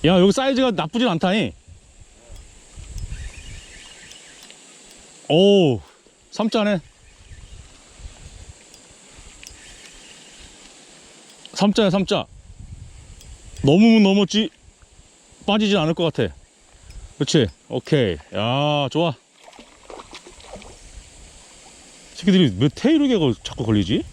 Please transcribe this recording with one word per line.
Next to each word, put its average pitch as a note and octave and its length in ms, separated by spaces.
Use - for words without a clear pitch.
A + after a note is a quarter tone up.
야, F3+ 140
여기 F#3+ 120
사이즈가 C4 400
나쁘진 G3+ 380
않다잉. F3+ 420
오, E3+ 540
삼자네. G#3 480
삼자야, G3+ 360
삼자. F3+ 360
넘으면 G#3 400
넘었지 G3 460
빠지진 G#3 320
않을 D#3 180
것 E3 180
같아. G#2+ 200
그렇지, C3+ 300
오케이. A#2+ 460
야, C#3 560
좋아. D#3+ 240
새끼들이 F3 460
왜 C#3+ 100
테일에 C#4 480
걸-, C#3 260
자꾸 - 220
걸리지? G#2 480